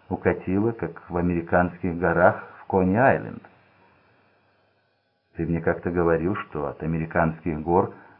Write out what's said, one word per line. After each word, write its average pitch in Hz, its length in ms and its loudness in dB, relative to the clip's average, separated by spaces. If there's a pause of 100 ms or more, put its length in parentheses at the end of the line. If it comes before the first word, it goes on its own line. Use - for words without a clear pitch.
укатила, 95 640 0
как - 360 -10
в 87 80 -4
американских 87 800 0
горах 85 480 2 (160)
в - 60 -20
Кони-Айленд». 92 760 2 (1900)
«Ты 82 100 -4
мне 82 140 0
как-то 85 320 -2
говорил, 85 420 2
что 76 320 -6
от - 160 -10
американских 80 760 -2
гор 87 340 2 (260)